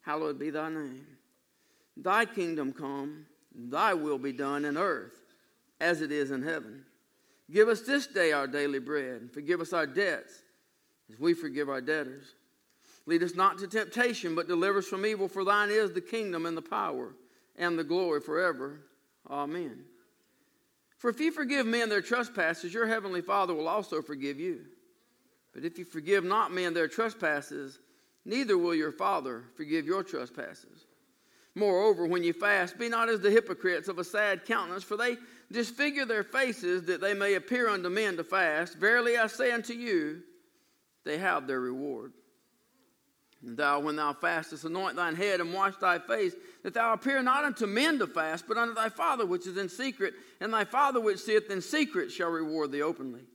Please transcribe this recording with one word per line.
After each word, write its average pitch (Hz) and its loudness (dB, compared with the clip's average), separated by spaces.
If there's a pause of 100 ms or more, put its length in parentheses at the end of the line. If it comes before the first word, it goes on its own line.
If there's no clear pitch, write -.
Hallowed 151 -2
be 147 -4
thy 156 -4
name. 143 -8 (880)
Thy 214 2
kingdom 165 -4
come, 147 -8 (260)
thy 147 0
will 151 0
be 135 -4
done 143 -2
in 147 -2
earth 151 -2 (680)
as 165 2
it 147 -4
is 143 0
in 131 -4
heaven. 135 -6 (640)
Give 208 8
us 226 2
this 277 0
day 170 4
our 139 2
daily 143 0
bread, 127 -4
and 120 -16
forgive 160 -2
us 165 -6
our 160 2
debts 156 -2 (680)
as 110 -20
we 165 4
forgive 147 -4
our 135 -4
debtors. 139 -4 (720)
Lead 165 4
us 175 0
not 185 4
into 196 -6
temptation, 220 0
but 170 0
deliver 185 4
us 190 -4
from 196 -2
evil, 202 0
for 190 -4
thine 202 4
is 208 2
the 175 -4
kingdom 180 -4
and 165 -4
the 160 -8
power 135 -4 (440)
and 170 0
the 165 -2
glory 165 0
forever. 151 -2 (500)
Amen. 143 -6 (1120)
For 240 0
if 233 -8
ye 320 2
forgive 285 0
men 233 2
their 208 2
trespasses, 180 -2
your 226 0
heavenly 196 -2
Father 180 2
will 156 -2
also 175 -2
forgive 139 -6
you. 170 -4 (920)
But - -12
if 165 -6
you 180 -10
forgive 170 2
not 196 2
men 180 0
their 165 2
trespasses, 147 -2 (480)
neither 214 2
will 170 4
your 156 0
Father 139 -2 (120)
forgive 156 -2
your 190 0
trespasses. - -10 (680)
Moreover, 190 4
when 175 2
you 170 2
fast, 190 2
be 233 -2
not 226 2
as 214 2
the 202 6
hypocrites 185 2
of 180 -6
a 180 -4
sad 202 0
countenance, 185 -2
for 208 -6
they 240 0 (340)
disfigure 269 -2
their 220 0
faces 185 -2
that 175 0
they 196 0
may 202 2
appear 240 0
unto 180 -2
men 196 0
to 165 -4
fast. 170 0
Verily 233 4
I 220 4
say 247 0
unto 233 -4
you, 175 -2 (840)
they 151 -2
have 180 0
their 131 -2
reward. 127 -6 (1300)
And 120 -10
thou, 143 4
when 151 -2
thou 147 0
fastest, 160 -2
anoint 170 -4
thine 170 0
head 185 2
and 170 -2
wash 190 2
thy 175 2
face, 202 0 (300)
that 190 -6
thou 226 2
appear 262 2
not 269 2
unto 233 -2
men 269 2
to 196 0
fast, 160 -2
but 233 0
unto 233 0
thy 220 0
Father 262 0
which 180 -2
is 185 -6
in 196 -4
secret, 196 -4 (240)
and 214 -4
thy 214 2
Father 269 2
which 208 2
seeth 214 2
in 185 -2
secret 277 0
shall 170 -2
reward 156 -2
thee 143 0
openly. 135 -2 (140)